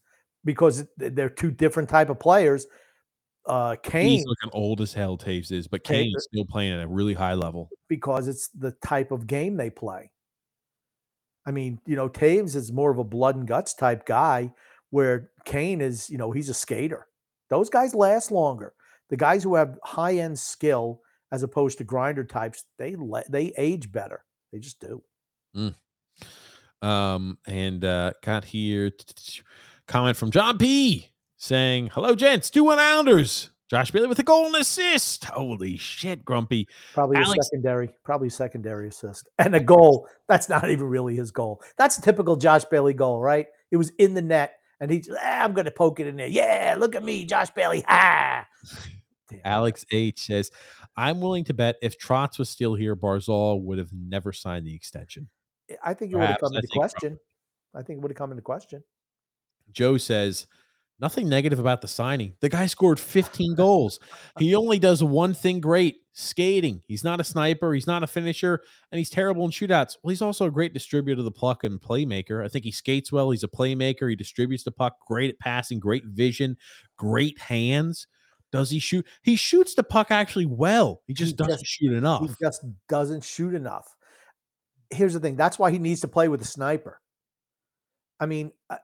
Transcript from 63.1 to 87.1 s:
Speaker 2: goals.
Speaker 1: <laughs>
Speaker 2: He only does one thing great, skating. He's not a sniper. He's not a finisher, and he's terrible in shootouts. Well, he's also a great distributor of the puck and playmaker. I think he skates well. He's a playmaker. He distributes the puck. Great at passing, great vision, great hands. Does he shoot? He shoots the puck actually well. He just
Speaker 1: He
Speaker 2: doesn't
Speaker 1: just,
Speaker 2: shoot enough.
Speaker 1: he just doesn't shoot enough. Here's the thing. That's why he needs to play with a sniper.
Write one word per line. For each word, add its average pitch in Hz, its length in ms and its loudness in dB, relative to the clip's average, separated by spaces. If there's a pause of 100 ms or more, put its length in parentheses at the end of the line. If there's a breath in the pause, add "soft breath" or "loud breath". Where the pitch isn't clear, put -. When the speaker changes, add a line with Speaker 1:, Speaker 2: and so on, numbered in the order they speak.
Speaker 2:
goals. 180 440 2 (200 loud breath)
Speaker 1:
<laughs> - 200 -20
Speaker 2:
He 165 160 4
only 220 240 2
does 175 240 6
one 165 320 2
thing 180 260 0
great, 165 360 2 (160)
skating. 175 760 -2
He's 104 180 -8
not 170 160 -2
a 160 40 -4
sniper. 160 500 0
He's 131 140 -2
not 175 140 0
a 156 40 -2
finisher, 170 560 -2 (280 soft breath)
and 165 80 -6
he's 170 120 -4
terrible 190 340 0
in 165 60 -2
shootouts. 170 520 0
Well, 160 80 -4
he's 185 120 -4
also 208 240 0
a 160 40 0
great 160 220 -2
distributor 139 480 -2
of 120 40 -2
the 113 80 -2
puck 123 320 -2
and 101 160 -6
playmaker. 110 640 -4
I 104 40 -8
think 120 160 -6
he 117 60 -8
skates 135 400 -4
well. 135 200 0
He's 117 140 -2
a 98 40 -8
playmaker. 131 600 -2
He 113 80 -2
distributes 123 480 -4
the - 60 -6
puck. 123 240 -2 (120)
Great 123 240 -2
at - 100 -16
passing, 120 400 -6
great 104 240 -2
vision, 123 520 -2 (400 loud breath)
great 123 420 -2
hands. 135 680 -2 (460)
Does 135 180 -2
he 156 80 -2
shoot? 175 280 -2 (160 soft breath)
He 240 140 6
shoots 359 380 4
the 254 80 2
puck 214 280 0
actually 202 360 2
well. 147 600 2
He 135 80 -8
just 165 180 -2
Speaker 1:
He - 40 -8
Speaker 2:
doesn't 156 240 0
Speaker 1:
just, - 60 -14
Speaker 2:
shoot 135 280 0
enough. 135 280 2
Speaker 1:
he 156 60 -4 (120)
just 156 240 -2 (240)
doesn't 147 360 -4
shoot 180 300 -6
enough. 120 320 -8 (1040 soft breath)
Here's 185 240 0
the 165 60 -4
thing. 147 160 -4
That's 160 220 2
why 185 120 4
he 180 80 0
needs 170 240 -2
to 156 60 -6
play 165 200 2
with 139 140 -2
a - 40 -10
sniper. 143 540 -6 (1200)